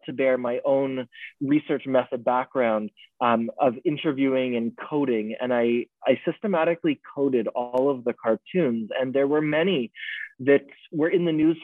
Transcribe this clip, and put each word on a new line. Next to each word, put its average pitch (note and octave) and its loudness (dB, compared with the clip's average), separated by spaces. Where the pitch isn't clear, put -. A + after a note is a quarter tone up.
to D3 -8
bear C3 2
my B2 -4
own C3+ 0
research D3 0
method B2 0
background, B2 0
um, A#2 2
of B2+ 4
interviewing C3+ 0
and A#2 -2
coding. A#2+ -2
And B2+ -2
I, A#2+ 2
I C3 2
systematically E3 0
coded C3 0
all B2 0
of B2+ -4
the A#2+ -2
cartoons. A#2 -2
And C3 -2
there C#3 2
were D3+ 2
many D3+ 0
that C#3 4
were D#3+ 0
in F3 2
the E3 0
news D#3 2